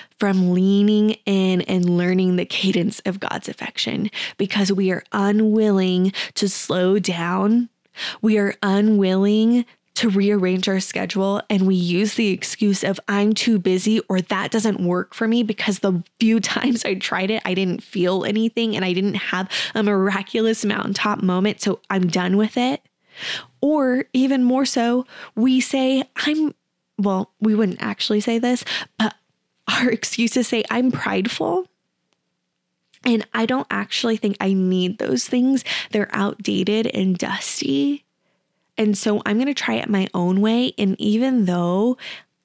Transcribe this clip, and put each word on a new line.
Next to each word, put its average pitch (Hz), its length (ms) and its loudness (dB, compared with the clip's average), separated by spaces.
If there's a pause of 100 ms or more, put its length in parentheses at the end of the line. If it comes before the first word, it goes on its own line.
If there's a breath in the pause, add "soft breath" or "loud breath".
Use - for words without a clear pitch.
(200 loud breath)
from 190 340 2
leaning 202 720 4
in 190 380 2
and 180 340 2
learning 185 400 2
the 175 80 0
cadence 185 560 -2
of 196 180 -6
God's - 300 -8
affection - 600 -6 (280 loud breath)
because 196 340 0
we 190 200 0
are 175 200 -4
unwilling 202 1000 2 (220 loud breath)
to 208 120 0
slow 185 500 0
down. 190 720 0 (520 loud breath)
We 214 160 4
are 202 260 2
unwilling 208 1000 4 (300 soft breath)
to 233 140 0
rearrange 190 580 2
our 190 120 0
schedule, 196 680 -2
and 190 180 2
we 190 80 4
use 180 400 0
the 220 140 2
excuse 190 540 -2
of, 190 240 -2
"I'm 202 260 2
too 214 260 2
busy," 185 400 2 (100)
or, 185 120 0
"That 190 300 -4
doesn't 214 280 0
work 180 340 -2
for 226 140 -2
me 233 160 2
because 208 360 -4
the 185 240 0 (160)
few 226 200 4
<laughs> - 0 -
times 240 440 -2
I 196 120 -2
tried 190 340 -4
it, 220 160 -2
I 185 80 -2
didn't 185 300 -2
feel 180 420 -2
anything 220 500 -2
and 185 80 -2
I 185 100 0
didn't 190 220 0
have 190 340 -4 (260 loud breath)
a 220 80 0
miraculous 208 840 0
mountaintop 208 560 -2
moment, 185 400 0
so - 180 -2 (100)
I'm 185 180 2
done 180 300 0
with 214 200 0
it." 254 240 -2 (800 loud breath)
Or 277 520 2
even 262 300 2
more 254 220 2
so, 247 400 0 (300 loud breath)
we 254 260 2
say, 262 420 0 (120)
"I'm," 302 400 -2 (420)
well, 196 420 -2
we 214 140 2
wouldn't 208 280 0
actually 214 380 -2
say 226 200 -2
this, 247 260 -2 (320 loud breath)
but 220 180 -2 (520)
our 247 220 0
excuses 233 580 0
say, 226 240 0
"I'm 247 200 2
prideful, 233 760 -2 (1400)
and 233 280 2
I 226 120 0
don't 262 240 -2
actually 214 480 -2
think 202 240 -2
I 196 120 2
need 185 440 0
those - 300 -2
things. 254 360 2 (280 loud breath)
They're 208 220 0
outdated 202 760 -2
and 190 280 0
dusty. - 880 -4 (760)
And 208 200 2
so 208 280 0
I'm 208 120 0
gonna 269 160 0
try 226 220 -4
it - 140 -4
my 190 240 0
own 185 280 0
way. 233 360 0
And 190 220 0
even 226 460 2
though 180 520 0 (480 loud breath)